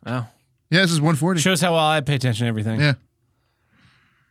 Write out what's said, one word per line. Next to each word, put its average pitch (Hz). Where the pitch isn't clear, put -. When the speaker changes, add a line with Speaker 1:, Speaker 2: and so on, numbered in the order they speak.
Speaker 1:
Wow. 117
Speaker 2:
Yeah, 165
this 180
is 165
one 160
forty. 165
Speaker 1:
Shows 180
how 175
well 160
I 156
pay 143
attention 120
to -
everything. 110
Speaker 2:
Yeah. 147